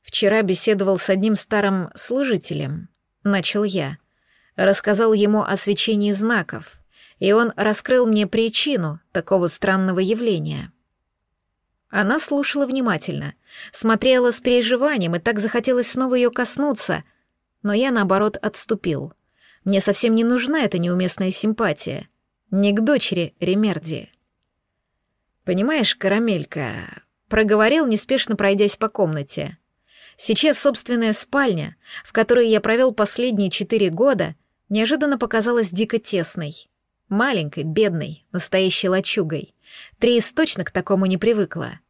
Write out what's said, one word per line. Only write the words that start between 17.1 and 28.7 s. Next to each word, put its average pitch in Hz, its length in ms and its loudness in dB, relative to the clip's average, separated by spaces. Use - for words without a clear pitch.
но 202 100 0
я, 254 180 2
наоборот, 202 460 2
отступил. 165 760 -4
Мне 196 160 2
совсем 208 340 2
не 226 100 4
нужна 254 380 0
эта 196 160 0
неуместная 180 540 -2
симпатия. 208 800 -4
Не 202 220 2
к 220 80 0
дочери 220 580 0
Ремерди. 170 720 -2
«Понимаешь, 214 500 0
Карамелька», 175 1080 -4
проговорил, 220 600 4
неспешно 226 480 0
пройдясь 202 420 2